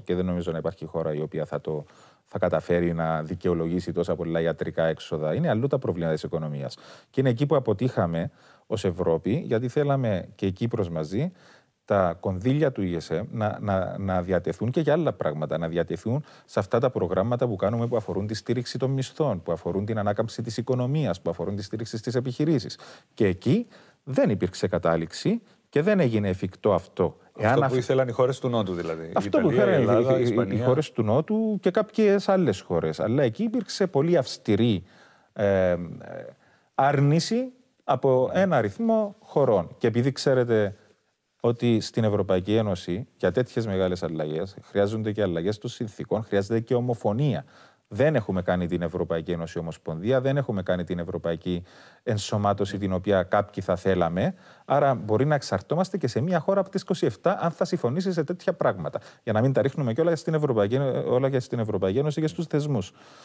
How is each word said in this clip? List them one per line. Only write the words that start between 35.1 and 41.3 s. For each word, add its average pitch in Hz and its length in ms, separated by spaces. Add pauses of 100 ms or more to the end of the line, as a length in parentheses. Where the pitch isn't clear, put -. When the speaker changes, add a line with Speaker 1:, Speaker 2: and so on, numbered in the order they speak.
Speaker 1:
ε, 95 440 (960)
άρνηση 147 800 (320)
από 131 480
Speaker 2:
Ναι. 180 80
Speaker 1:
ένα 185 160
αριθμό 214 640
χωρών. 113 480 (100)
Και - 80
επειδή 120 260
ξέρετε 120 600 (680)